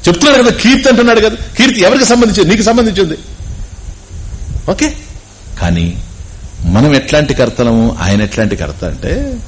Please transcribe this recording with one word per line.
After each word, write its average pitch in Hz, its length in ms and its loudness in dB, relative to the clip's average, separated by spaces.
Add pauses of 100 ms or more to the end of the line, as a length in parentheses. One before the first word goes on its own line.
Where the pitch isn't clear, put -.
చెప్తున్నాడు 247 340 4
కదా, 233 140 2
కీర్తి 269 320 4
అంటున్నాడు 233 320 4
కదా. 220 160 0 (200)
కీర్తి 240 240 2
ఎవరికి 247 240 4
సంబంధించింది? 208 460 2
నీకు 214 120 2
సంబంధించింది. 196 560 0 (1500)
ఓకే, 285 240 -2 (680)
కానీ 85 360 -2 (680)
మనం 117 300 2
ఎట్లాంటి 143 400 0
కర్తలము, 113 640 0
ఆయన 101 220 0
ఎట్లాంటి 101 340 -2
కర్త 76 280 -8
అంటే 233 640 -4